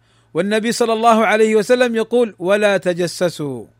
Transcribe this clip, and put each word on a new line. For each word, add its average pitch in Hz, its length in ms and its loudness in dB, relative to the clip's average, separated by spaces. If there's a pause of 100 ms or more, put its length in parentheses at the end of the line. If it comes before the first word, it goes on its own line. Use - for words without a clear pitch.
(340)
والنبي 208 380 -2
صلى 226 220 0
الله 220 320 2
عليه 214 300 2
وسلم 240 400 2
يقول: 226 440 -2
"ولا 202 380 0
تجسسوا"؟ 165 880 -4 (140)